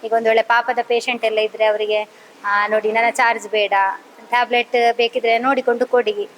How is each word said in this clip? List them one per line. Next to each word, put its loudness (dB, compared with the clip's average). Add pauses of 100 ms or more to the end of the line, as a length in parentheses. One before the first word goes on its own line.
ಈಗ -4
ಒಂದು 2
ವೇಳೆ 4
ಪಾಪದ 0
ಪೇಷಂಟ್ -2
ಎಲ್ಲ 0
ಇದ್ರೆ -2
ಅವರಿಗೆ, 0 (360)
"ಆ, 0
ನೋಡಿ 0
ನನ್ನ 2
ಚಾರ್ಜ್ 0
ಬೇಡ, 0 (560)
ಟ್ಯಾಬ್ಲೆಟ್ 0
ಬೇಕಿದ್ರೆ 0
ನೋಡಿಕೊಂಡು 0
ಕೊಡಿ -2